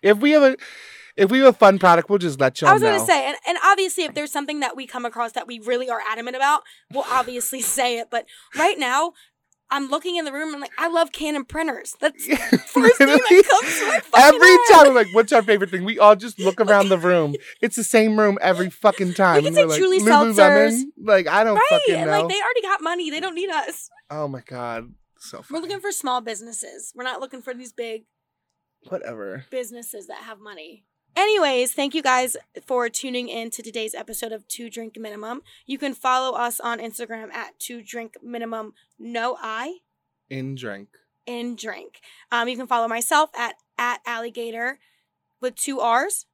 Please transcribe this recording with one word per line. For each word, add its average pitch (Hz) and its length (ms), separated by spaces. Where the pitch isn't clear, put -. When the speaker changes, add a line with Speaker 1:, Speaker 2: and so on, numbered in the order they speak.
Speaker 1:
If 202 160
we 294 120
have 302 120
a, 262 120
if 196 140
we 254 80
have 269 80
a 233 100
fun 196 220
product, 170 300
we'll 202 100
just 156 200
let 135 220
y'all - 80
Speaker 2:
I 381 40
was 427 100
gonna 427 160
Speaker 1:
know. - 60
Speaker 2:
say, 285 220
and, 294 80
and 349 180
obviously, 381 380
if 302 100
there's 294 180
something 294 280
that 247 180
we 262 80
come 247 200
across 240 280
that 233 140
we 240 120
really 247 300
are 233 180
adamant 233 300
about, 277 240
we'll 269 160
obviously 247 520
<laughs> - 20
say 247 340
it. 233 140
But 233 140
right 330 220
now, 294 360
I'm 277 180
looking 320 260
in 330 100
the 285 80
room, 311 220
I'm 285 60
like, 269 160
"I 320 120
love 330 220
Canon 294 340
printers." 311 540
That's - 280
Speaker 1:
<laughs> - 0
Yeah, 311 100
Speaker 2:
the - 80
first - 400
thing 277 100
that 277 140
Speaker 1:
literally. 392 220
Speaker 2:
comes 320 360
to 427 80
my 640 120
fucking 277 360
Speaker 1:
Every 359 140
Speaker 2:
head. 359 100
Speaker 1:
time, 320 160
I'm 269 80
like, 220 180
"What's 220 180
our 240 120
favorite 202 260
thing?" 180 160
We 214 140
all 208 160
just 208 240
look 190 220
Speaker 2:
<laughs> - 40
Speaker 1:
around 202 240
the 190 80
room. 165 380
It's 233 140
the 226 80
same 220 360
room 202 220
every 180 280
fucking 196 440
time. 170 300
Speaker 2:
We - 40
Speaker 1:
And 165 80
Speaker 2:
can 170 120
Speaker 1:
we're 156 80
Speaker 2:
say - 60
Speaker 1:
like, 370 80
Speaker 2:
Truly 370 100
Speaker 1:
"Lululemon?" 226 360
Speaker 2:
Seltzers. 196 460
Speaker 1:
Like, 190 300
I - 160
don't 220 120
Speaker 2:
Right, 440 140
Speaker 1:
fucking 587 260
Speaker 2:
and, - 160
like, 311 120
Speaker 1:
know. - 60
Speaker 2:
they 392 120
already 480 220
got 392 180
money. 330 300
They 302 80
don't 349 160
need 370 140
us. - 400
Speaker 1:
Oh 147 180
my 131 140
God. 120 520
So - 300
Speaker 2:
We're 294 100
looking 330 120
Speaker 1:
funny. 330 100
Speaker 2:
for 403 100
small 247 300
businesses. 220 760
We're 247 80
not 254 160
looking 262 220
for 254 120
these 247 200
big 226 320
Speaker 1:
Whatever. 113 640
Speaker 2:
businesses 233 560
that 190 160
have 220 160
money. 208 460
Anyways, 311 580
thank 277 220
you 320 80
guys 254 340
for 247 220
tuning 247 400
in 226 220
to 226 140
today's 220 300
episode 220 380
of 220 160
Two 233 220
Drink 226 280
Minimum. 220 440
You 269 120
can 269 160
follow 254 440
us 240 220
on 233 200
Instagram 226 540
at - 260
Two 240 220
Drink 226 320
Minimum. 226 500
No 233 440
I. 240 380
Speaker 1:
In 135 260
drink. 104 340
Speaker 2:
In 240 300
drink. 220 440
Um, 233 160
you 254 80
can 247 120
follow 233 200
myself 285 500
at, 240 180
at 240 280
alligator 233 720
with 254 140
two 269 260
R's. 254 520